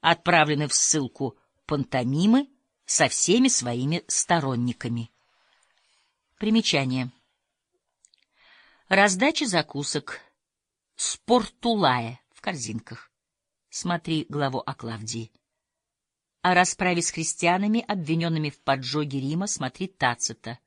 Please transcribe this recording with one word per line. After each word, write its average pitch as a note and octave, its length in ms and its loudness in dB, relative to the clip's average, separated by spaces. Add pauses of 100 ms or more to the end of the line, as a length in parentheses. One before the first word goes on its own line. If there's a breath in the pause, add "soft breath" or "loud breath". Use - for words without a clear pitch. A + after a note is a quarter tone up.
Отправлены D#3 640 2
в C#3 60 -4
ссылку - 640 -2 (300)
пантомимы D3 800 2 (400)
со - 200 2
всеми A#3+ 400 2
своими B2+ 580 -2
сторонниками. A#2+ 1040 -2 (1300)
Примечание. C3+ 760 0 (1800 soft breath)
Раздача G3+ 580 2
закусок. D3+ 720 -4 (760)
Спортулая D#3 1200 0 (120)
в - 100 -20
корзинках. A2 720 -8 (600)
Смотри D#3+ 580 -4
главу C#3 340 -4
о - 120 -8
Клавдии. A2+ 560 -10 (1120)
О F3+ 100 4
расправе F3+ 480 2
с - 80 -2
христианами, F#3+ 800 0
обвинёнными E3 640 -2
в - 100 -20
поджоге C3+ 580 -2
Рима, D#3+ 280 -2
смотри D#3+ 400 -6
Тацита A#2 800 -4